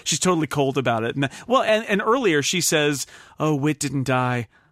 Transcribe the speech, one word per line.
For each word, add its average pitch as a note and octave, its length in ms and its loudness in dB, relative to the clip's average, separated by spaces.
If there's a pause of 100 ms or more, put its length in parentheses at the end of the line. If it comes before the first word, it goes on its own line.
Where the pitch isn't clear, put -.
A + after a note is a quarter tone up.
She's - 160 -2
totally E3 300 0
cold C3+ 280 0
about A#2 280 0
it. A#2 100 -4
And, C#3 140 0 (180)
well, B3 160 2
and, A3 240 2
and G#3 180 0
earlier A3 380 2
she F3 180 -2
says, D3 460 0 (320)
"Oh, D#3 160 0
Whit D3 240 0
didn't C#3 260 -4
die. B2+ 440 0 (240)